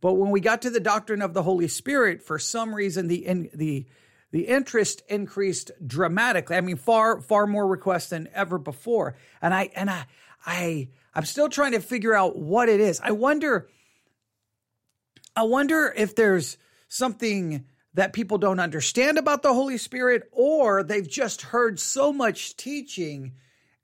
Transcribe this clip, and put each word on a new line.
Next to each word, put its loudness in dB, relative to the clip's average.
But 4
when 2
we 4
got 2
to -2
the 0
doctrine -2
of -4
the 0
Holy 2
Spirit, 0
for -6
some -6
reason, -2
the -2
in-, -2
the, -4
the -2
interest 0
increased -4
dramatically. 0
I 2
mean, -4
far, 2
far 2
more 0
requests -2
than -8
ever -2
before. -4
And 2
I, 0
and -2
I, -6
I, -4
I'm -4
still 0
trying 0
to 0
figure 0
out 2
what 2
it 6
is. 2
I -2
wonder, 0
I 0
wonder 2
if 0
there's 2
something -2
that 0
people -2
don't 2
understand 0
about 0
the 4
Holy 0
Spirit, 0
or 4
they've -2
just -4
heard 0
so 0
much -4
teaching -10